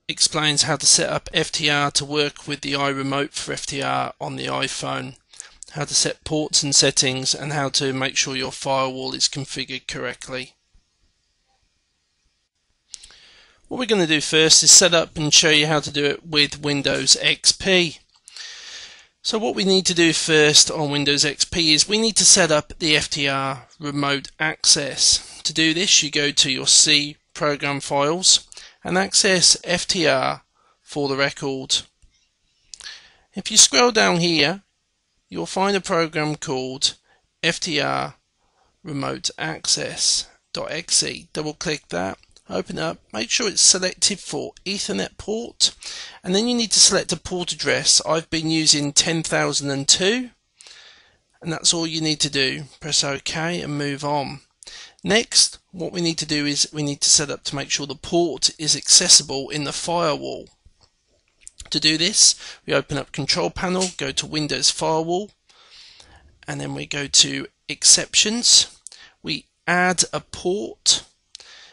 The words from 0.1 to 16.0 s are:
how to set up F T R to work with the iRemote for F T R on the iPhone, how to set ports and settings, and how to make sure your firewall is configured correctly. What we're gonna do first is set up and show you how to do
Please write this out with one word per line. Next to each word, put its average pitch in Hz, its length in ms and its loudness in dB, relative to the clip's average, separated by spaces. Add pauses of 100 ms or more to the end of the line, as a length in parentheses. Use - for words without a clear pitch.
how 147 120 0
to 147 100 -4
set - 240 4
up 147 240 -4
F 156 200 0
T 151 160 0
R 143 220 2
to - 120 -4
work 147 460 -2
with 139 100 -6
the 139 140 -6
iRemote 139 580 -2
for - 220 -8
F - 120 -8
T 139 160 -8
R 131 380 -4
on 143 160 -8
the 131 120 -8
iPhone, 135 680 -6 (560)
how 147 140 -6
to - 100 -4
set - 300 -2
ports 151 380 0
and 143 120 0
settings, 131 580 2
and 143 200 -8
how 143 160 -2
to 135 240 -2
make 131 240 -4
sure 135 180 -2
your 131 160 -6
firewall 131 600 -4
is 131 160 0
configured 135 580 -8
correctly. 127 680 -10 (3250)
What - 80 -8
we're 247 80 -4
gonna 202 200 4
do 156 140 4
first 160 440 6
is 151 80 6
set 175 220 8
up 165 220 2
and 151 180 0
show 165 160 6
you 151 180 6
how 156 120 2
to 147 140 -4
do 147 100 0